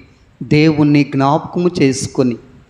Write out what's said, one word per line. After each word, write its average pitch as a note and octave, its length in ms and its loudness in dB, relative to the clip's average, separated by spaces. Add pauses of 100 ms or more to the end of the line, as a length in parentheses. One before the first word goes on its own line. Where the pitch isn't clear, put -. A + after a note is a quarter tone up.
(420)
దేవుణ్ణి D3 640 2
జ్ఞాపకము D3+ 640 -2 (120)
చేసుకొని B2+ 540 -2 (340)